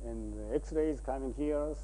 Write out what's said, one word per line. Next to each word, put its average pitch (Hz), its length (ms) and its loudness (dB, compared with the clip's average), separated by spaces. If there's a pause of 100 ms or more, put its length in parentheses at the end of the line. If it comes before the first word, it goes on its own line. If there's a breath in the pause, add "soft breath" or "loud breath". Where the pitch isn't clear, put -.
and 113 280 -2 (200)
X-ray 156 360 2
is 139 100 0
coming 135 380 -2
here. 147 360 2 (100)